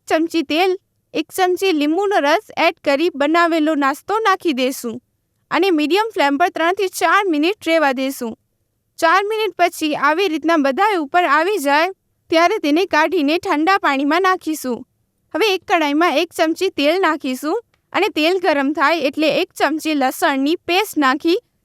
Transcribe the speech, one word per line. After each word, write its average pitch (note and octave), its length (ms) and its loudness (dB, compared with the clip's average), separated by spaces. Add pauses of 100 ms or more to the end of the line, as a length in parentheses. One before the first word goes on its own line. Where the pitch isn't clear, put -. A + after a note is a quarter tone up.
ચમચી E4 340 0
તેલ, F4+ 380 -2 (340)
એક D4+ 180 -6
ચમચી F#4 400 0
લીંબુનો E4+ 480 0
રસ D4+ 380 0
એડ D#4+ 260 0
કરી D4 320 0
બનાવેલો D#4+ 600 0
નાસ્તો C#4+ 440 -2
નાખી F#4+ 340 0
દેશું B3 480 -4 (500)
અને F#4 200 2
મીડિયમ E4 420 0
ફ્લેમ C#4+ 240 0
પર F4 120 2
ત્રણથી F#4 380 -2
ચાર F#4 380 0
મિનિટ E4 420 -2
રહેવા D#4+ 240 2
દેશું. B3+ 460 -6 (600)
ચાર E4+ 260 2
મિનિટ G#4+ 340 -4
પછી D#4+ 380 0
આવી D#4 320 0
રીતના D#4+ 300 0
બધા D#4+ 420 0
ઉપર D#4+ 240 0
આવી E4 340 2
જાય D4 340 0 (380)
ત્યારે F4 280 4
તેને D#4+ 280 0
કાઢીને D#4 520 0
ઠંડા F4 400 0
પાણીમાં D4 440 0
નાખીશું. D#4 640 -2 (500)
હવે F#4+ 180 2
એક F#4+ 80 -2
કડાઈમાં D#4+ 520 0
એક D#4+ 180 -2
ચમચી E4+ 380 -2
તેલ D#4 320 0
નાખીશું D#4 600 -4 (320)
અને F#4 140 0
તેલ E4 320 0
ગરમ D4+ 340 0
થાય D4+ 280 0
એટલે D4 260 0
એક D#4 260 0
ચમચી D#4 400 -2
લસણની C#4 640 0
પેસ્ટ F4+ 420 -2
નાખી D4+ 400 2 (280)